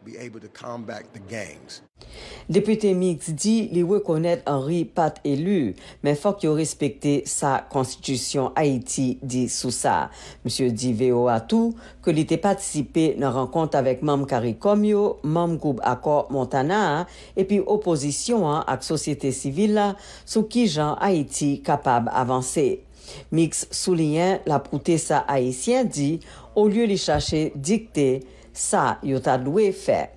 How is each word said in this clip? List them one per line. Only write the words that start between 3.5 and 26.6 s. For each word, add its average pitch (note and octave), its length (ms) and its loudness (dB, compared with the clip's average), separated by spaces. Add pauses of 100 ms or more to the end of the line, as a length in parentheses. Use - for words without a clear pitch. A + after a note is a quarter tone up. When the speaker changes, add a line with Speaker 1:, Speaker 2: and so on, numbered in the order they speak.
Speaker 2:
li F3 160 0
rekonèt E3+ 640 0
Henry D3 320 0
pa D#3 320 0
t - 160 -20
elu, D3+ 460 0 (260)
men C#3+ 160 2
fòk G3+ 240 -2
yo D#3 160 2
respekte D3 600 -2 (100)
sa C#3 300 0 (100)
konstitisyon C3 880 -2
Ayiti C3 640 0
di B2+ 240 -2
sou B2 240 -4
sa. G2 400 0 (320)
Mesye B2+ 320 0
di A#2+ 160 -2
V B2 240 2
O A#2+ 160 4
A A2+ 80 2
tou A3+ 320 2 (320)
ke F3+ 80 2
li D#3 160 2
te E3 160 2
patisipe E3 720 0
nan C3+ 220 0
rankont D3 420 0
avèk B2+ 240 0
manm C#3+ 240 0
karikom C3+ 640 2
yo, G#3 160 2 (180)
manm E3+ 400 0
gwoup C#3 240 0
Akò C#3 480 2
Montana, D3 720 0 (320)
epi G3 240 2
opozisyon F3+ 800 0
an D3+ 240 0
ak B2+ 160 -2
sosyete C#3+ 480 -2
sivil F#3+ 480 0
la G3+ 100 4 (380)
sou A3 240 0
ki A#3+ 160 2
jan D3+ 320 0
Ayiti D3 640 0
kapab B2 480 2
avanse. B2+ 720 0 (480)
Mix D#3+ 400 0
souliyen E3 800 2
la C#3+ 160 4
poute D#3 320 0
sa D3+ 320 0
Ayisyen C#3 560 2
di, C#3+ 300 0 (420)
olye G#3+ 320 4